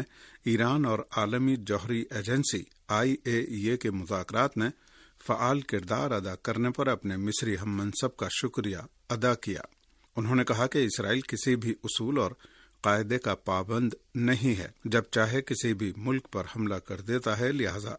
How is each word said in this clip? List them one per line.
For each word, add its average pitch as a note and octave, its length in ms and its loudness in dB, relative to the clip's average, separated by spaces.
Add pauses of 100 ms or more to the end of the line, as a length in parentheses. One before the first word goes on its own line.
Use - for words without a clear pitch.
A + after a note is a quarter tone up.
(460)
ایران A#2+ 400 4
اور A2 140 2 (120)
عالمی B2 440 2
جوہری G#2+ 540 -2
ایجنسی A2+ 540 0 (240)
آئی B2 360 2
اے A#2 160 2
ای G#2+ 300 -2
اے B2 80 2
کے A2+ 140 -2
مذاکرات G2 640 0
میں A2 120 2 (580)
فعال B2+ 340 2
کردار A2 500 -2
ادا F#2+ 240 -2
کرنے A#2+ 360 0
پر C3+ 160 0
اپنے G2+ 300 -2
مصری G#2 440 0
ہم G2+ 160 -2
منصب G#2 400 -2
کا G2 140 -4
شکریہ G#2+ 460 -2 (320)
ادا A#2+ 240 2
کیا۔ G2+ 280 -4 (540)
انہوں A#2 200 0
نے B2 80 6
کہا A#2+ 240 2
کہ C#3 180 2
اسرائیل G#2+ 360 0
کسی B2+ 340 0
بھی A2+ 160 -2
اصول A#2 480 -2
اور F#2+ 120 2 (500)
قاعدے G#2+ 380 2
کا G2+ 160 0
پابند G2+ 580 0 (220)
نہیں A#2+ 440 2
ہے، F2 80 -6 (180)
جب A2+ 260 2
چاہے A#2 300 2
کسی A#2 320 0
بھی G2+ 240 -2
ملک B2+ 340 -2
پر F#2+ 120 -4 (120)
حملہ G#2+ 200 -2
کر F#2 260 -8
دیتا A2 380 0
ہے، B2 120 2
لہذا G#2 480 -4